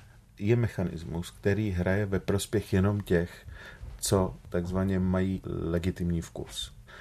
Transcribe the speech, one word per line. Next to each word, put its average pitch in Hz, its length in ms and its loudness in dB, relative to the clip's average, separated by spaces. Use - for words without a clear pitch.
je 104 160 4
mechanismus, 87 760 -2
který 104 400 2
hraje 92 340 2
ve 95 140 0
prospěch - 540 0
jenom 101 280 4
těch, 87 460 0
co 95 380 2
takzvaně 92 500 0
mají 92 460 0
legitimní 85 760 -2
vkus. - 520 -10